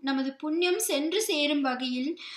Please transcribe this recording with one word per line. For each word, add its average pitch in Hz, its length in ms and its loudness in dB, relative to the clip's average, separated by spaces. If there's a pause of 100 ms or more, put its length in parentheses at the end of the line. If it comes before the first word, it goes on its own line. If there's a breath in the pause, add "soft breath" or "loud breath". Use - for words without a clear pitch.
நமது 269 300 0
புண்ணியம் 339 500 0
சென்று 330 400 0
சேரும் 294 400 2
வகையில் 254 500 0 (260 loud breath)